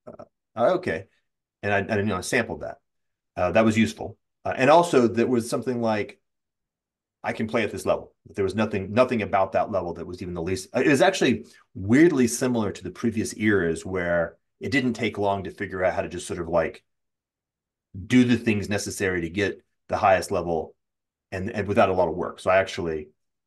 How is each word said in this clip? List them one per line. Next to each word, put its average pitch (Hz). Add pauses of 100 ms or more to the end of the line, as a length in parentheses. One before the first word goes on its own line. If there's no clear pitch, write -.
uh, - (320)
uh, 120
okay. 87 (560)
And 101
I, 98
I, 104
you 101
know, 101
I -
sampled 98
that. - (580)
Uh, 90
that 110
was 113
useful. - (260)
Uh, 95
and 131
also 160
there 110
was 120
something 127
like, 107 (1040)
I -
can 113
play 113
at 101
this 95
level. - (220)
There 101
was 92
nothing, 104
nothing 123
about 95
that 85
level 87
that 82
was 90
even 90
the 85
least. 90
Uh, 123
it 147
was 135
actually 143 (260)
weirdly 131
similar 113
to -
the -
previous 104
eras 92
where 87 (240)
it 95
didn't 127
take 113
long 98
to 87
figure 92
out 90
how 95
to 90
just 87
sort 92
of, 82
like, 82 (1200)
do 123
the 120
things 104
necessary 95
to 82
get 95 (240)
the 92
highest 92
level 85 (560)
and, 92
and 101
without 101
a 95
lot 90
of 80
work. -
So 95
I 92
actually 82 (380)